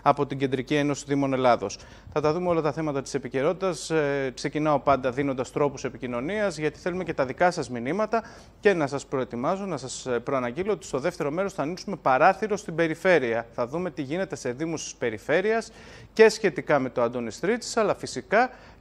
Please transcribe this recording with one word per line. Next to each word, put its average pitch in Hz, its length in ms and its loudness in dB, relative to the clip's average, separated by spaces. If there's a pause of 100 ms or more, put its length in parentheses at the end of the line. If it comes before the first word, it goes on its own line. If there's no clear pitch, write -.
από 143 240 4
την 135 120 -6
Κεντρική 131 380 0
Ένωση 143 320 0
Δήμων 139 260 0
Ελλάδος. 120 440 4 (360)
Θα 151 80 2
τα 151 120 2
δούμε 180 160 0
όλα 165 120 2
τα 147 100 0
θέματα 147 300 -2
της - 120 -10
επικαιρότητας. 156 760 -2
Ε, 143 460 0
ξεκινάω 151 440 0
πάντα 131 320 2
δίνοντας 131 400 -2
τρόπους 143 320 -2
επικοινωνίας, 147 760 -4
γιατί 151 220 -4
θέλουμε 185 240 -4
και 160 100 -6
τα 139 120 0
δικά 175 260 2
σας 147 180 -6
μηνύματα 185 540 -2 (360)
και 202 140 6
να 160 140 2
σας 139 180 -6
προετοιμάζω, 139 600 -4
να 170 120 -4
σας, 120 280 -10
ε, 123 140 0
προαναγγείλω 131 520 -2
ότι - 140 -4
στο 139 140 -4
δεύτερο 151 320 -4
μέρος 185 220 -4
θα - 80 -6
ανοίξουμε 175 400 -6
παράθυρο 185 560 4
στην 175 180 -10
περιφέρεια. 151 760 2
Θα 123 140 -2
δούμε 170 240 -4
τι - 100 -8
γίνεται 160 340 -4
σε 127 160 -4
δήμους 156 320 -4
της - 120 -12
περιφέρειας 180 760 -2 (420)
και 220 160 10
σχετικά 156 500 2
με 131 100 0
το 123 120 -2
Αντώνη 120 300 -2
Στρίτσης, 226 460 -4
αλλά 196 180 2
φυσικά 208 540 0 (320)